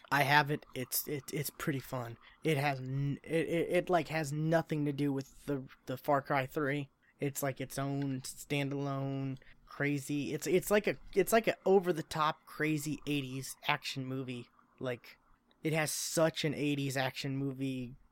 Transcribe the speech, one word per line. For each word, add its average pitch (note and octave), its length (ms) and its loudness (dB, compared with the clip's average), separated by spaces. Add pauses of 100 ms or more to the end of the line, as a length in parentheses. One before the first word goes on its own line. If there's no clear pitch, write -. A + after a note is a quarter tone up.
(100)
I C#3 120 4
have C#3+ 280 6
it. D3+ 140 -4 (100)
It's, - 320 -4
it, C#3 260 -4
it's D#3 180 -2
pretty C#3 300 -2
fun. A#2 360 -6 (260)
It D#3+ 140 2
has C#3 220 0
n-, C3+ 440 -2
it, D#3 260 0
it, E3 220 0
it, F3 200 2
like, F3 180 4
has D#3 240 -2
nothing D#3 540 2
to D3 60 0
do C#3+ 200 0
with C3+ 220 -6 (100)
the, C#3 200 -4 (200)
the B2+ 140 -6
Far C#3 240 4
Cry C3+ 240 2
three. C#3+ 420 0 (320)
It's, C#3 220 -2
like, C3+ 180 -2
its C3+ 180 -6
own C#3 460 -2
standalone C#3 1120 -2 (300)
crazy, C#3+ 680 -2
it's, D3+ 120 -4
it's E3 240 2
like G#3 160 4
a, D3 100 0 (180)
it's F#3 180 2
like A3+ 140 4
a - 100 2 (100)
over-the-top E3+ 800 2
crazy D3+ 600 -2
eighties C3+ 500 -4 (100)
action C#3+ 380 -2
movie. B2+ 420 -6 (340)
Like, B2+ 380 -6 (440)
it D#3 100 0
has D#3 180 2
such - 540 0
an D3+ 100 0
eighties C#3 420 0
action C3+ 400 -2
movie, C3 580 -4 (180)